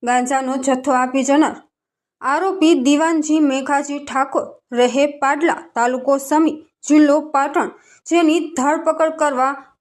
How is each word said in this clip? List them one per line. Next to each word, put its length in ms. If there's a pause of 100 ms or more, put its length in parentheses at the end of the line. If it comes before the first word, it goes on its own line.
ગાંજાનો 560
જથ્થો 380
આપી 320
જનાર 260 (640)
આરોપી 600
દિવાનજી 600
મેઘાજી 600
ઠાકોર, 440 (260)
રહે 360 (100)
પાડલા, 420 (120)
તાલુકો 480
સમી, 380 (240)
જિલ્લો 360 (120)
પાટણ, 440 (320)
જેની 340 (120)
ધરપકડ 680
કરવા 360 (280)